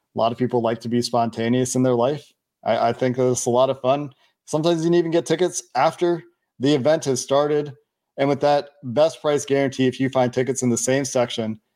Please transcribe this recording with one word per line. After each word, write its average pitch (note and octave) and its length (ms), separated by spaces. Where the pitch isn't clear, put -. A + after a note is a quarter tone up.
a - 20
lot A2+ 140
of A#2+ 80
people B2 240
like A#2 180
to A#2+ 80
be A#2+ 140
spontaneous A#2 720
in B2+ 80
their B2+ 100
life. B2 400
I, A2+ 260
I A#2 40
think B2+ 220
that's B2+ 300
a B2 60
lot C3 180
of C3 100
fun. C#3 320
Sometimes D#3+ 340
you D#3+ 80
can F3 80
even E3 160
get E3+ 160
tickets E3 340
after E3 480
the C#3 140
event D3+ 320
has C3 160
started. D3 540
And C#3 100
with C#3 140
that C#3+ 280
best C#3+ 400
price D3 240
guarantee, C3+ 400
if B2+ 140
you C3+ 100
find B2+ 240
tickets C3 300
in B2 80
the A#2 60
same C3+ 280
section A#2 560